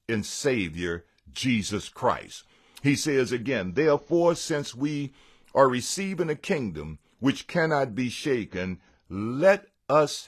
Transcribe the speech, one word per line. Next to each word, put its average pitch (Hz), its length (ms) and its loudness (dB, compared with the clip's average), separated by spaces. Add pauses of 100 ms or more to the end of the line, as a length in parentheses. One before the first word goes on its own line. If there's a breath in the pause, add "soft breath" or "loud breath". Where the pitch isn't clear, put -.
and 110 180 0
Savior, 87 800 -2 (260)
Jesus 107 580 -2
Christ. 71 540 -4 (380 loud breath)
He 139 140 2
says 131 360 0
again, 113 420 -2
"Therefore, 160 640 2
since 147 400 -6
we 143 380 -4 (400 soft breath)
are 135 160 8
receiving 170 600 -2
a 151 60 -2
kingdom 82 640 -4 (200)
which 131 280 0
cannot 147 480 0
be 127 140 -2
shaken, 92 680 -4 (300 soft breath)
let 135 580 2 (220)
us 147 380 2